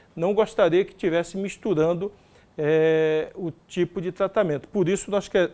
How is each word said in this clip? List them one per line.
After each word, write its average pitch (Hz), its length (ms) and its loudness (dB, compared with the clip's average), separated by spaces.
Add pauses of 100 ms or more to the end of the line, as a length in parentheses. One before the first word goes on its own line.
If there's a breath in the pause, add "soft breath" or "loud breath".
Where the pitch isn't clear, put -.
(160 soft breath)
não 185 180 -2
gostaria 190 520 2
que - 100 -16
tivesse 170 400 -2
misturando, 180 800 -2 (440 soft breath)
é, 156 800 2
o 170 160 -8 (160)
tipo 175 320 -4
de 175 140 -6
tratamento. 190 560 -2
Por 185 180 0
isso, 190 240 -2
nós 196 160 -2
que-, 180 260 2